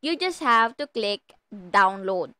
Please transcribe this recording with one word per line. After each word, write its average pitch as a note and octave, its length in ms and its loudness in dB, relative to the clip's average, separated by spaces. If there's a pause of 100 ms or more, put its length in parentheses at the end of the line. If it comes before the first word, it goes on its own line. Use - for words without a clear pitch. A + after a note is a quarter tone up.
you D#4+ 160 -2
just F4+ 240 -4
have A#3 400 4
to D4 80 -6
click G3+ 460 -6 (180)
download. F#3+ 880 0